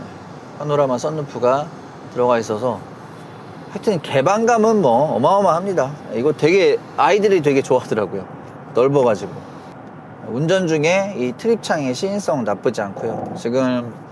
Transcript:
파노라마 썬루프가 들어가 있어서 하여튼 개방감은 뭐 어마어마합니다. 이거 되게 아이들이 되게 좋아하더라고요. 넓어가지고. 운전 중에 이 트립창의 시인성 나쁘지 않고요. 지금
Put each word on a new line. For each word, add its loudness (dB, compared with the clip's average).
파노라마 2
썬루프가 0
들어가 4
있어서 -2
하여튼 -2
개방감은 4
뭐 4
어마어마합니다. 2
이거 2
되게 4
아이들이 4
되게 4
좋아하더라고요. 0
넓어가지고. 2
운전 0
중에 2
이 -2
트립창의 0
시인성 -2
나쁘지 -2
않고요. -6
지금 -2